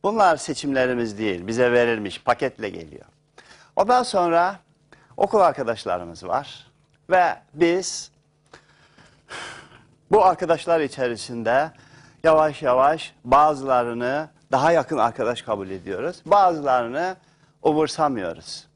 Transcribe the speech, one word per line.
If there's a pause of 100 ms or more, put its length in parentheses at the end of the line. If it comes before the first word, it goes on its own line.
Bunlar
seçimlerimiz
değil,
bize
verilmiş,
paketle
geliyor. (720)
Ondan
sonra (600)
okul
arkadaşlarımız
var. (440)
Ve (180)
biz (2000)
bu
arkadaşlar
içerisinde (540)
yavaş
yavaş (100)
bazılarını (240)
daha
yakın
arkadaş
kabul
ediyoruz.
Bazılarını (460)
umursamıyoruz.